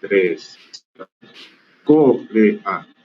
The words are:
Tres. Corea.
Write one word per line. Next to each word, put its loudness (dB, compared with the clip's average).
Tres. -4
Corea. 0